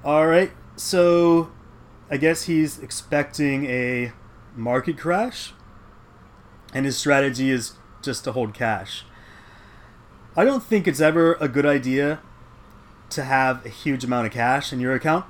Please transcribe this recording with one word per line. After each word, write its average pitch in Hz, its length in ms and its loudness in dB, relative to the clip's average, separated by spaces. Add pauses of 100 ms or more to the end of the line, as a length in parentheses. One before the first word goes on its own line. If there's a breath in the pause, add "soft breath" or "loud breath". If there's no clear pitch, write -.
All 151 220 4
right, 175 260 4 (240)
so 170 720 4 (600)
I 143 80 -2
guess 160 240 2
he's 156 360 -2
expecting 143 840 -4
a 123 480 -4 (420)
market 127 440 -2
crash, 202 560 -4 (1200)
and 135 100 -2
his 135 140 -4
strategy 139 520 2
is 120 220 -2 (300)
just 127 220 -8
to - 80 -6
hold 113 200 -4
cash. 107 520 -6 (1300 loud breath)
I 180 80 4
don't 269 180 2
think 208 240 0
it's 143 140 -2
ever 165 400 4
a 151 80 0
good 139 160 0
idea 143 560 0 (920)
to 143 140 -6
have 131 400 0
a 110 60 -12
huge 131 340 -4
amount 123 220 -2
of 104 60 -6
cash 127 400 -2
in 127 80 -4
your 127 140 -2
account. 156 340 0